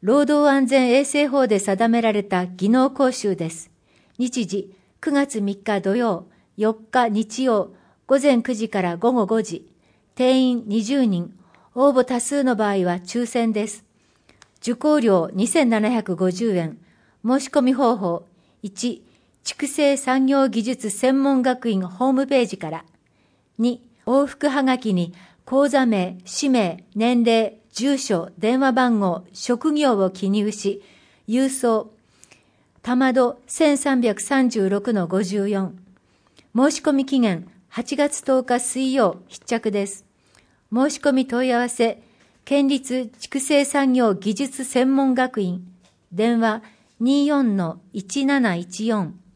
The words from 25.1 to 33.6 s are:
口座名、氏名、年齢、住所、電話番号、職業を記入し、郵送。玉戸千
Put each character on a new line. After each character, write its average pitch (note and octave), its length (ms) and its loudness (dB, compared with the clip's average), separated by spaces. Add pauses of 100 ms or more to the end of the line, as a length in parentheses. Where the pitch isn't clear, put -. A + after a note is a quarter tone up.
口 C4+ 180 2
座 C4 160 2
名、 F#3 400 0
氏 - 240 -4
名、 G3 360 0 (100)
年 A#3 300 2
齢、 A3+ 340 2 (140)
住 C4+ 260 0
所、 F3+ 400 -2
電 A3+ 220 0
話 C4+ 100 2
番 B3 300 2
号、 F3+ 320 -2
職 B3 420 -2
業 C#4 240 2
を F#3 120 2
記 F#3+ 200 -4
入 G#3 220 0
し、 G3+ 280 -6 (460)
郵 B3+ 240 0
送。 A3+ 420 -2 (920)
玉 B3 300 0
戸 B3 360 2
千 D4 280 2